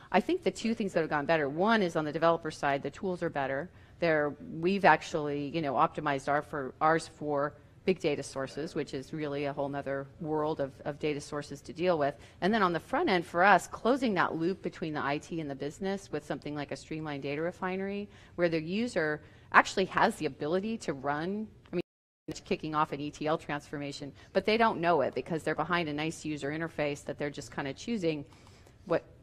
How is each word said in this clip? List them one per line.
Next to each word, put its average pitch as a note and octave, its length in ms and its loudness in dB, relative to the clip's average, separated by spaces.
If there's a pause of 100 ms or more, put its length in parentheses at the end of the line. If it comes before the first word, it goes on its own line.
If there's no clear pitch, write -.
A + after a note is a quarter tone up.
(100)
I F#3 100 6
think F4 220 0
the G3 80 2
two A3+ 240 -2
things G3+ 200 -2
that F3+ 60 2
have D#3 100 0
gone D3 160 0
better, D#3 220 4
one G3 340 4
is E3+ 140 0
on D#3 80 2
the D3 80 -4
developer E3 380 4
side, C#3+ 320 0
the C#3+ 80 -4
tools F3+ 320 -6
are E3+ 80 0
better. C#3 380 -2 (300)
They're, D3+ 360 2 (240)
we've F#3 260 4
actually, D3 640 4
you D#3+ 140 -2
know, C#3 120 0
optimized D3+ 540 2
our, D3 140 2
for, C#3+ 380 -8
ours D#3 280 4 (100)
for D3 360 -2 (300)
big F#3 160 2
data C#3+ 220 0
sources, C3+ 520 -8
which D3+ 200 -6
is C3 180 -10
really D3 320 -4
a C#3 80 -2
whole C#3+ 160 -2
nother C#3 380 -4 (140)
world D#3 400 -2
of, C3+ 120 -4 (120)
of C#3+ 140 -6
data D3 220 -2
sources D3 400 -8
to - 120 -14
deal E3+ 260 2
with. C#3+ 160 2 (260)
And F#3 120 2
then A3+ 100 2
on F3+ 100 6
the D#3+ 80 0
front E4 280 0
end F3+ 160 4
for F3 200 2
us, F#3+ 240 8
closing A#3+ 460 2
that D#3 200 2
loop E3+ 260 -2
between - 320 -6
the C#3 120 -2
I C#3+ 140 0
T D#3+ 220 -8
and D3+ 80 -6
the C#3 60 -6
business F3 560 -6
with D3 160 -6
something D3 280 -6
like C#3+ 180 -6
a C3+ 40 -6
streamlined D#3 460 -8
data C#3+ 180 -4
refinery, F#3+ 680 -4 (260)
where F3 140 4
the D#3+ 120 0
user E3 600 -2 (300)
actually - 320 6
has F3+ 320 2
the D3+ 100 -2
ability F3+ 520 -2
to E3+ 160 -4
run, D#3 520 -4 (260)
I E3+ 40 -4
mean, F3 60 -2 (440)
it's D#3 140 -10
kicking D#3+ 340 -4
off D3+ 180 2
an C#3 80 -4
E D3 120 -6
T D3+ 160 -4
L D#3 100 2
transformation, C#3+ 760 -8 (200)
but G3 120 2
they G#3+ 120 4
don't A3+ 240 4
know E3+ 220 4
it B2 120 0
because D#3 300 -4
they're D#3 100 0
behind E3 340 0
a D3 40 -4
nice D#3 320 -4
user D3 260 -4
interface D3+ 540 -4
that C#3+ 140 -8
they're D3 120 -4
just C#3+ 240 -12
kinda C#3+ 180 -4
choosing D#3+ 520 -2 (600)
what, E3 180 0 (180)